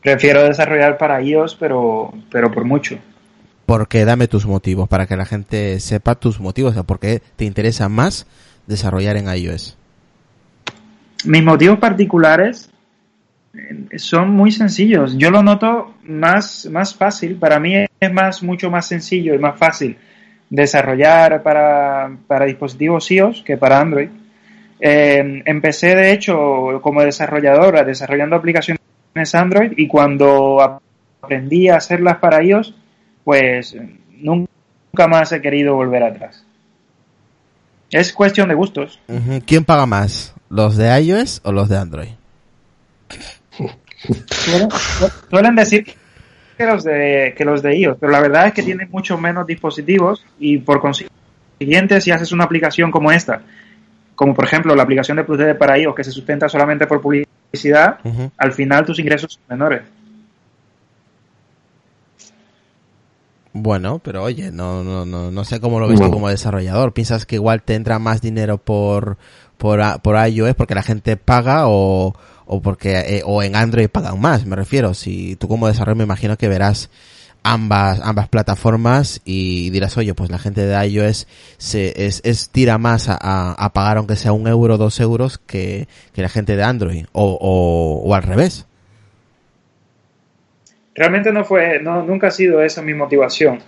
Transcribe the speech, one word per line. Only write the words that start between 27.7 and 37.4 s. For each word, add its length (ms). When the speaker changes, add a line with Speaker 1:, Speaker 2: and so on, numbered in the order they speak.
Speaker 1:
desarrollando 500
aplicaciones 460
Android, 440
y 100
cuando 960
aprendí 460
a 80
hacerlas 400
para 260
ios, 320
pues, 540
nunca 880
más 240
he 120
querido 320
volver 280
atrás. 400